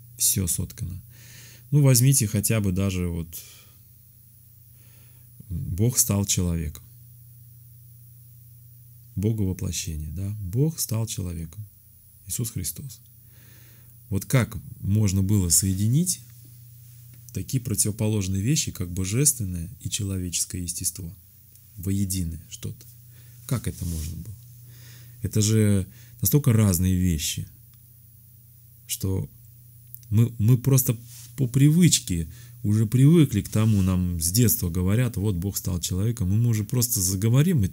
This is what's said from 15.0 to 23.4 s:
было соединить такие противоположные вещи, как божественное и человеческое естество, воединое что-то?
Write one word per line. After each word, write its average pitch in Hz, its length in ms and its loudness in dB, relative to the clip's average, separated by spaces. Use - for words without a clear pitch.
было 95 260 2
соединить 104 720 0
такие 107 300 -6
противоположные 101 800 -2
вещи, 131 280 -2
как 87 220 -8
божественное 92 760 -2
и - 80 -8
человеческое 92 760 -6
естество, 85 480 -8
воединое 92 720 -4
что-то? - 340 -12